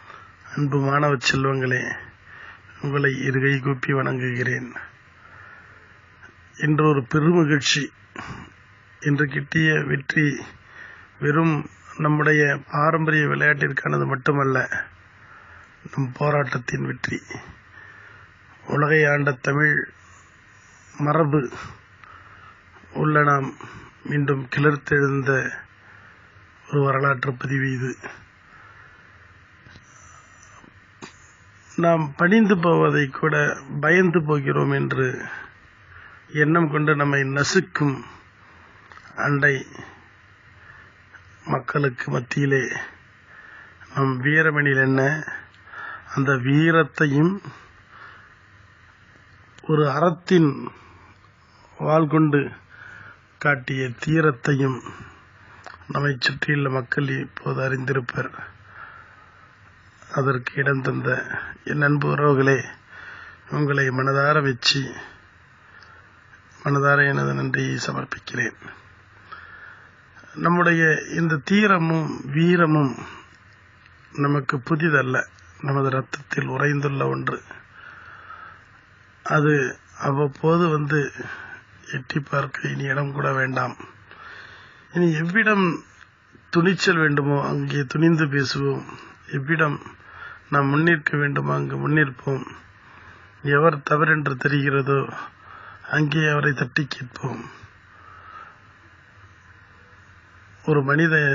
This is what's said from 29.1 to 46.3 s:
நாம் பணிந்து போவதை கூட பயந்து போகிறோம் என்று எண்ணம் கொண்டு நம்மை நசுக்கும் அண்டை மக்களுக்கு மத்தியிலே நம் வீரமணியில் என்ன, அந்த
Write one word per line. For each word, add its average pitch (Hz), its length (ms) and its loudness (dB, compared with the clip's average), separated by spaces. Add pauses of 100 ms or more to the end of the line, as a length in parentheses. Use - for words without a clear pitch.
நாம் 170 420 2
பணிந்து 196 440 6
போவதை 156 520 2
கூட 151 380 0 (300)
பயந்து 170 440 4
போகிறோம் 143 540 0
என்று 131 320 -2 (1300)
எண்ணம் 156 340 4
கொண்டு 151 260 0
நம்மை 143 260 0 (100)
நசுக்கும் 143 640 0 (1200)
அண்டை 143 340 2 (1900)
மக்களுக்கு 139 640 -2
மத்தியிலே 139 540 0 (1300)
நம் 135 320 0
வீரமணியில் 147 600 2
என்ன, 135 200 4 (1080)
அந்த 139 320 0